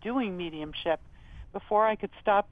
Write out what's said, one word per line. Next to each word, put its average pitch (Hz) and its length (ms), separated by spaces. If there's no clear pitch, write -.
doing 220 380
mediumship 156 640
before 208 340
I 220 100
could 202 140
stop 202 300